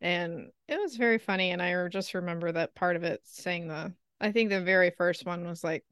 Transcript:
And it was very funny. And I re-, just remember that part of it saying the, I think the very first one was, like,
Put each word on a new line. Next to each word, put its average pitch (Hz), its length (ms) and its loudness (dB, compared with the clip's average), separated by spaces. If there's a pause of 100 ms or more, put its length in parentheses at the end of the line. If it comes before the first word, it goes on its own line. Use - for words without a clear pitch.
And 170 480 -2 (180)
it 311 120 -2
was 320 180 -4
very 233 220 4
funny. 185 320 0
And 175 120 -2
I 175 80 0
re-, 180 180 0
just 190 240 -4
remember 170 380 -4
that 165 240 -2
part 180 220 2
of 170 60 -6
it - 200 -2
saying 170 460 -6
the, 160 240 -8 (280)
I 208 100 0
think 220 200 4
the 190 100 2
very 180 300 6
first 175 340 0
one 175 220 -6
was, 170 160 -8
like, 160 280 -2